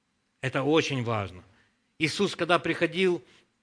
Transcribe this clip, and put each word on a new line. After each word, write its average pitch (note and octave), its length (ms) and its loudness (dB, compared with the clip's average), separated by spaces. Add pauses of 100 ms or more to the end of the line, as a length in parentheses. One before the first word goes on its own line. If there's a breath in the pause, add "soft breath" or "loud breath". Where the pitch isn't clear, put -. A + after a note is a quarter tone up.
(420)
Это C3+ 220 -2
очень C#3 400 2
важно. G2 400 -4 (560)
Иисус, D#3+ 360 0
когда E3+ 220 2
приходил E3+ 640 0 (400 soft breath)